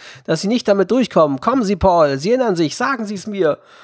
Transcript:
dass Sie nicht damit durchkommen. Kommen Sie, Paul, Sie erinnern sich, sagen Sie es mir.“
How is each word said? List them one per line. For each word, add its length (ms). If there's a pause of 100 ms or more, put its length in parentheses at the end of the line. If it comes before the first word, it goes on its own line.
(260)
dass 160
Sie 80
nicht 180
damit 240
durchkommen. 500
Kommen 220
Sie, 140
Paul, 420
Sie 120
erinnern 260
sich, 200
sagen 280
Sie 100
es 120
mir.“ 320 (260)